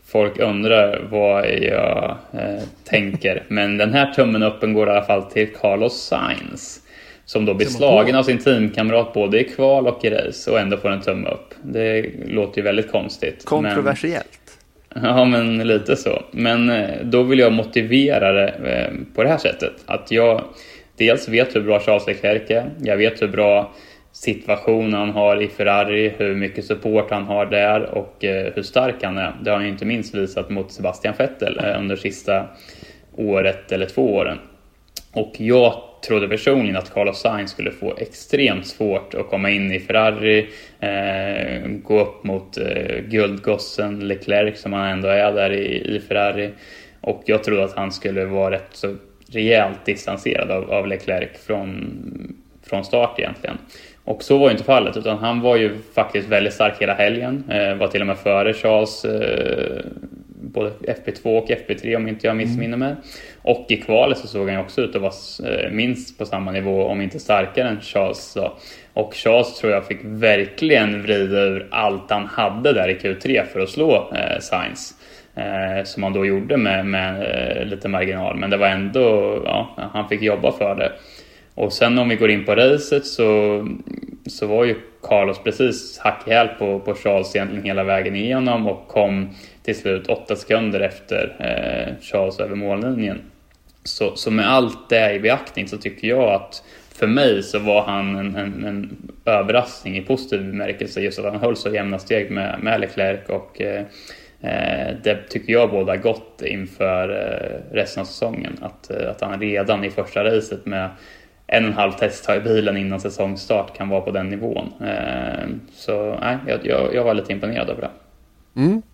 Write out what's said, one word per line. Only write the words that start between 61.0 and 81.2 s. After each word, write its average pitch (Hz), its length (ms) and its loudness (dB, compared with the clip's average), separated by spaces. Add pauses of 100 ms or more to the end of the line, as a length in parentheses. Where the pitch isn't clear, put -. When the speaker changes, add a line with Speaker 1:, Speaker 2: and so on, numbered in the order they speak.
Speaker 1:
P 104 60 -6
två 113 260 0
och 113 140 0
F 117 160 -2
P 107 80 -4
tre 117 200 -4
om 110 120 -2
inte 110 200 -4
jag 110 80 2
missminner 117 420 -2
mig. 139 180 -4 (460)
Och - 280 0
i 117 80 2
kvalet 127 400 4
så - 100 -12
såg 98 220 -4
han 98 40 -2
ju 95 80 -2
också 110 200 -4
ut - 140 -2
att 98 60 0
vara 98 100 -2
s-, - 280 -16
eh, - 320 -4
minst 120 460 -4
på 104 80 -6
samma 95 260 -6
nivå, 95 340 0
om 101 160 -2
inte 98 180 -6
starkare 104 500 2
än 107 120 -6
Charles - 520 -4
då. - 240 -4 (360)
Och - 220 -2
Charles 117 440 4
tror 107 140 2
jag 98 120 0
fick - 180 -8
verkligen 107 1000 2
vrida 101 380 2
ur 95 300 0
allt 101 400 -2
han 104 140 0
hade 113 480 0
där 92 160 2
i 95 60 0
Q 95 200 -4
tre 123 280 0 (100)
för 95 60 -4
att 95 100 -2
slå, 143 460 2
eh, - 240 -2
Sainz. - 540 -6 (420)
Eh, 98 500 -4
som - 180 -8
han 95 100 -2
då 98 120 0
gjorde 101 320 0
med, 98 280 0
med, 95 360 -4 (360)
eh, 64 80 -4
lite 101 240 -8
marginal. 92 480 -2
Men 98 120 -4
det 98 80 2
var 101 100 2
ändå, 101 760 2
ja, 110 240 -2 (240)
han 104 160 -4
fick 107 120 -2
jobba 104 300 2
för 101 240 -2
det. - 160 -2 (640)